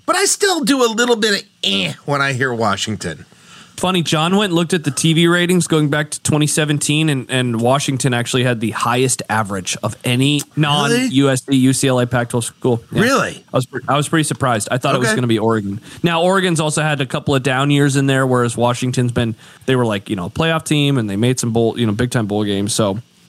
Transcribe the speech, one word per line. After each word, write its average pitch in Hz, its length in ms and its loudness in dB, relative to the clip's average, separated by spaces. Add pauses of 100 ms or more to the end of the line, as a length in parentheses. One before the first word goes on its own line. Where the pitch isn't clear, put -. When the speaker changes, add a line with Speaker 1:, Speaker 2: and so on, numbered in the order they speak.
Speaker 1:
but 339 120 0
I 392 100 0
still 359 380 0
do 262 200 2
a 226 80 2
little 247 240 2
bit 208 240 0
of - 80 -16 (160)
eh 185 300 -2 (100)
when 143 160 0
I 139 140 0
hear 127 180 -2
Washington. 101 720 -4 (540)
Speaker 2:
Funny, 180 240 0
John 160 340 0
went 202 140 2
and 165 40 -2
looked 170 200 0
at 151 100 -2
the 147 60 -4
T 160 240 0
V 170 140 4
ratings 175 380 2
going 151 220 2
back 151 220 -2
to - 100 -10
twenty 151 260 0
seventeen, 151 600 0
and, 135 220 -2
and 123 300 0
Washington 131 520 0
actually 120 320 0
had 120 160 0
the 110 120 -2
highest 123 580 0
average 101 520 -4
of 104 220 -4
any 135 380 0 (120)
Speaker 1:
Really? 147 540 2
Speaker 2:
non-U 135 220 2
S 131 160 -2
C, 139 100 0
U 131 160 4
C 131 160 0
L 127 100 2
A, 123 80 2
Pac-twelve 120 380 -2
school. 117 480 -2
Yeah. - 80 0
Speaker 1:
Really? 196 520 0
Speaker 2:
I - 40 0
was 127 80 0
pre-, 127 240 -10
I 131 80 2
was 147 140 -2
pretty 160 140 2
surprised. 120 460 -2
I 127 60 0
thought 135 180 0
it 135 40 2
was 123 100 0
Speaker 1:
Okay. 113 80 0
Speaker 2:
gonna 123 100 0
be 113 120 2
Oregon. 104 420 -2 (220)
Now, 170 200 0
Oregon's 180 380 2
also 151 220 -2
had 151 180 0
a 135 60 -4
couple 156 280 -2
of 131 80 2
down 135 280 2
years 143 260 4
in 139 100 2
there, 135 200 2
whereas 120 320 0
Washington's 120 520 0
been, 117 240 -2 (300)
they 131 100 2
were, 123 120 2
like, 104 240 -4
you 107 60 -4
know, 87 100 -6
a - 40 -10
playoff 160 340 0
team, 143 340 0
and 110 100 -2
they 98 80 -4
made 123 240 0
some 117 120 -4
bowl, 113 260 0
you 117 80 0
know, 104 60 0
big 123 180 -2
time 113 160 -2
bowl 104 180 -2
games. 101 300 -2
So 104 260 0 (280)